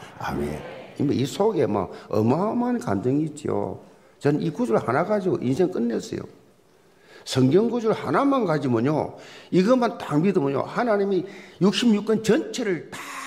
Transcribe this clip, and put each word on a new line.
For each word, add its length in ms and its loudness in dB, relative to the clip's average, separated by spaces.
아멘. 580 -6
이 280 0
속에 400 2
뭐 260 -2
어마어마한 720 0
감정이 440 0
있죠. 600 -6
전 220 0
이 100 -2
구절 280 0
하나 260 2
가지고 360 0
인생 300 0
끝냈어요. 500 -4
성경 440 4
구절 240 0
하나만 520 0
가지면요, 720 0
이것만 480 4
딱 220 0
믿으면요, 420 2
하나님이 640 0
육십육 460 4
권 160 0
전체를 680 0
다 100 -14